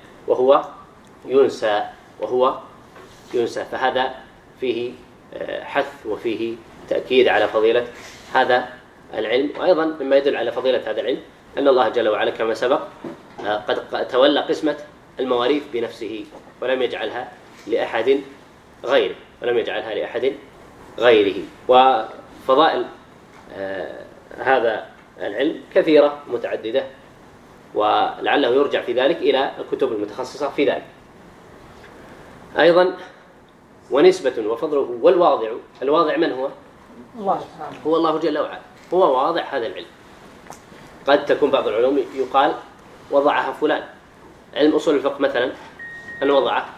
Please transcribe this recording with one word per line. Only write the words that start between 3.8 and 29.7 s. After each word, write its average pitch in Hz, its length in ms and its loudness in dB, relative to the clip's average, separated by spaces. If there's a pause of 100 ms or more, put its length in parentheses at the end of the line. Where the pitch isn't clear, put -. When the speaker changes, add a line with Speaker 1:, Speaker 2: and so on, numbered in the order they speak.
Speaker 1:
فيه، 120 320 -4 (420)
آه، - 300 -8
حث - 420 -6
وفيه 113 500 -6 (340)
تأكيد 131 380 4
على 104 200 4
فضيلة 113 400 2 (460)
هذا 123 360 2 (440)
العلم. 113 360 0 (100)
وأيضا 160 260 2
مما 135 300 0
يدل 139 200 2
على 117 160 -4
فضيلة 123 400 -2
هذا 107 100 -4
العلم 127 180 -2 (380)
أن 139 100 0
الله 123 220 6
جل 110 200 2
وعلا 107 220 0
كما 113 220 -2
سبق، 127 280 0 (640)
آه، - 120 -2
قد - 220 -4
ق-، - 240 -6
تولى 135 360 4
قسمة 151 380 -2 (420)
المواريث 127 440 0 (100)
بنفسه 110 520 -8 (360)
ولم 127 200 -2
يجعلها 113 500 -6 (360)
لأحد 120 540 0 (640)
غيره، 120 300 2 (260)
ولم 120 160 0
يجعلها 107 360 -2
لأحد 117 400 -2 (640)
غيره. 101 440 4 (240)
وفضائل، 131 1160 2 (680)
آه، 95 500 -10 (320)
هذا 120 520 0 (300)
العلم 117 420 -4 (120)
كثيرة 147 440 6 (100)
متعددة، 110 560 -4 (880)
ولعله 104 760 0
يرجع 123 340 2
في 120 120 -6
ذلك 135 240 0
إلى 135 420 0
الكتب - 320 -4